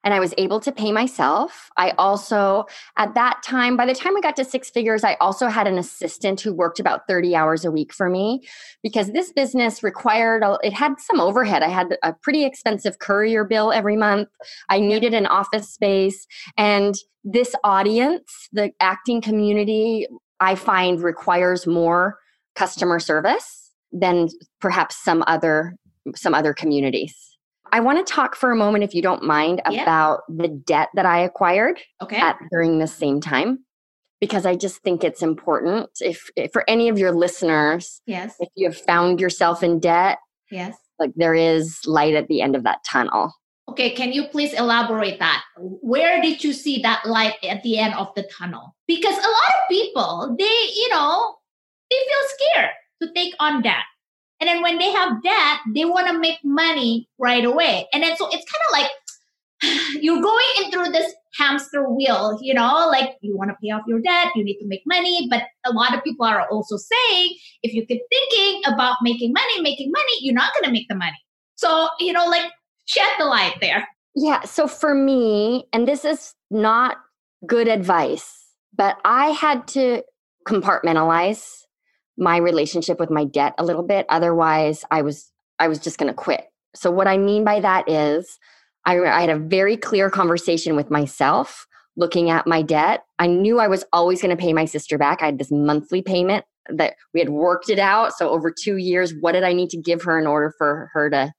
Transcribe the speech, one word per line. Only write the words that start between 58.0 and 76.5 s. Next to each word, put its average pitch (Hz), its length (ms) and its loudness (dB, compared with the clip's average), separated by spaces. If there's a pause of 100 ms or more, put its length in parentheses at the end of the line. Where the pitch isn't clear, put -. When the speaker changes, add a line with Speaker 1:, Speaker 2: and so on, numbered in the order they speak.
Speaker 2:
then 330 120 0
so - 120 -6
it's - 160 -6
kinda 622 260 -2 (140)
like 277 60 -2 (680)
<sighs> 294 400 -2
you're 339 220 2
going 453 220 2 (180)
in 381 80 -6
through 359 200 -2
this 320 220 0 (240)
hamster 277 540 0
wheel, 220 500 0
you 262 140 -2
know, 262 340 4
like, 262 320 0
you 202 160 -6
wanna 196 240 -6
pay 214 100 -6
off 214 180 -6
your 233 120 0
debt, 349 360 2
you 208 80 0
need 202 160 -4
to 220 80 -10
make 190 180 -8
money. 349 420 0
But 233 140 0 (240)
a 254 60 -2
lot 240 200 0
of - 120 -4
people 240 200 -4
are 208 260 0
also 214 260 -4
saying, 381 580 0 (300)
if 220 100 -4
you 226 100 -2
keep 240 160 -4 (100)
thinking 466 520 0 (100)
about 247 300 0
making 240 300 0
money, 440 280 0
making 285 300 -4
money, 523 300 0
you're 262 140 0
not 254 200 2
gonna 302 180 0
make 226 160 -2
the 208 60 -4
money. 170 240 -6 (380)
So, 320 320 2 (100)
you 359 140 -2
know, 349 140 2
like, 339 220 0 (380)
shed 415 220 2 (100)
the 311 60 0
light 220 360 0
there. 190 280 -2 (260)
Speaker 1:
Yeah. 285 280 2
So 294 260 0
for 294 260 0
me, 247 800 2
and 233 160 2
this 285 160 -2
is 302 300 -2 (140)
not 220 480 2 (480)